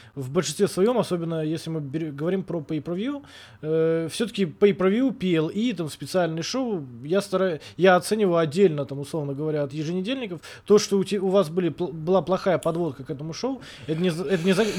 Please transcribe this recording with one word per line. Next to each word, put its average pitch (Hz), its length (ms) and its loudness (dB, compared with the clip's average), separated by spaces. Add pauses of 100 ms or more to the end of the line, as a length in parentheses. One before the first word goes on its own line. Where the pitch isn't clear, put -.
(140)
в 131 160 -8
большинстве 165 380 0
своём, 226 320 2
особенно 165 440 -2
если 156 280 -4
мы 160 100 -4
берё-, 156 300 -6
говорим 170 320 -2
про 170 160 -6
pay-per-view. 180 640 -6 (400)
Э, 160 480 2
всё-таки 202 340 -2
pay-per-view, 202 680 2
P 185 220 0
L 160 140 2
E, 226 240 -2
там, 165 160 -4
специальные 160 540 -2
шоу, 226 420 -4 (180)
я 175 180 0
стараюсь, 185 400 -2 (160)
я 180 180 8
оцениваю 185 420 2
отдельно, 160 480 4
там, 139 140 -8
условно 143 340 -4
говоря, 151 300 -2
от 135 100 -4
еженедельников. 180 680 -4 (240)
То, 208 120 8
что 202 220 2
у 190 40 2
те-, 208 160 -2
у 190 100 0
вас 185 200 4
были 170 200 0
пл-, 151 220 -4
была 170 300 2
плохая 175 380 2
подводка 160 440 -2
к - 60 -10
этому 151 240 -8
шоу, 254 280 -4 (260)
это 156 120 -2
не 185 120 2
за-, 165 140 -4
это 165 200 0
не 190 80 6
за-, 180 80 4 (180)